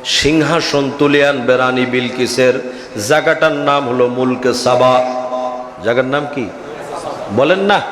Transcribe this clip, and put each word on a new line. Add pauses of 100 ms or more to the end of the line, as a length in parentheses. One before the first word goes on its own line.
সিংহাসন
তুলে
আনবে
রানী
বিলকিসের। (340)
জায়গাটার
নাম
হলো
মুলকে
সাবা। (800)
জায়গার
নাম
কি (880)
বলেন
না? (100)